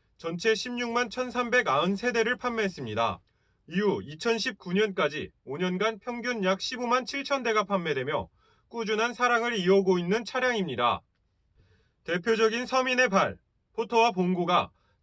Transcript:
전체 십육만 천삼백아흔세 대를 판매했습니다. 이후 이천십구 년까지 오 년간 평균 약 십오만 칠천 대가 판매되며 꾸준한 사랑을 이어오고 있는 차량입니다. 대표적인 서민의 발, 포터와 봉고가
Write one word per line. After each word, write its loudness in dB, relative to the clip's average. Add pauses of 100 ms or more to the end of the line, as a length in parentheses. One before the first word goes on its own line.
(180)
전체 0
십육만 -2
천삼백아흔세 0
대를 2
판매했습니다. -2 (520)
이후 0
이천십구 -4
년까지 0 (160)
오 -8
년간 -2
평균 -6
약 2
십오만 -2
칠천 -4
대가 2
판매되며 -2 (400)
꾸준한 -2
사랑을 2
이어오고 4
있는 0
차량입니다. 0 (1040)
대표적인 0
서민의 2
발, 2 (360)
포터와 4
봉고가 2 (320)